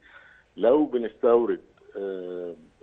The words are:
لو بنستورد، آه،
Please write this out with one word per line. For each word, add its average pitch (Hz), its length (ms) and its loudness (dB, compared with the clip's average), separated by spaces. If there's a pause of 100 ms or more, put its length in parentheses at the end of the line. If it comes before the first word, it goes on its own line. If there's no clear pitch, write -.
(560)
لو 123 280 4
بنستورد، 117 760 0 (380)
آه، 90 560 -10 (280)